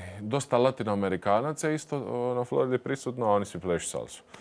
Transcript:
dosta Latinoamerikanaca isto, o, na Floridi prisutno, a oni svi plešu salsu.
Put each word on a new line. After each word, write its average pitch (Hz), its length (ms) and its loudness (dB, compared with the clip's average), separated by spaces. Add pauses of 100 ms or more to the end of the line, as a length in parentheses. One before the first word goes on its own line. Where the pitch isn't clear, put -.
(200)
dosta 123 380 -2
Latinoamerikanaca 110 1120 2
isto, 151 280 -4 (120)
o, 123 240 -2
na 123 100 0
Floridi 131 340 2
prisutno, 127 480 -4
a 107 60 4
oni 101 140 4
svi - 140 -8
plešu 85 300 0
salsu. 60 340 -8 (180)